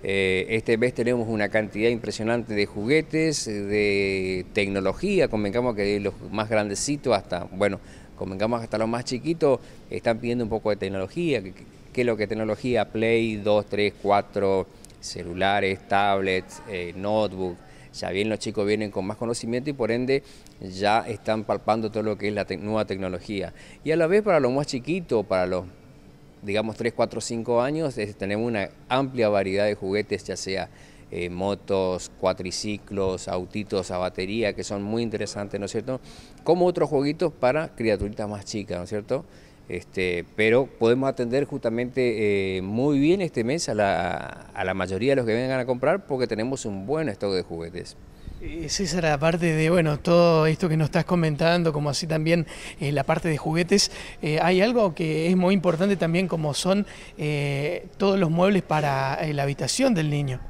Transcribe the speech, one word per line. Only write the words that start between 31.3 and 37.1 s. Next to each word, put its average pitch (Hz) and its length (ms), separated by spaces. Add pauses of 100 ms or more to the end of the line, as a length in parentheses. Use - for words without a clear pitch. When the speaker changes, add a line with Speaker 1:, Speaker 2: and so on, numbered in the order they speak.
Speaker 1:
cuatriciclos, 95 1120
autitos 92 600
a 90 60
batería, 95 540
que 92 140
son 101 180
muy 113 200
interesantes, 101 540
¿no 101 100
es - 40
cierto? 127 300 (420)
Como 175 220
otros 175 240
jueguitos 147 420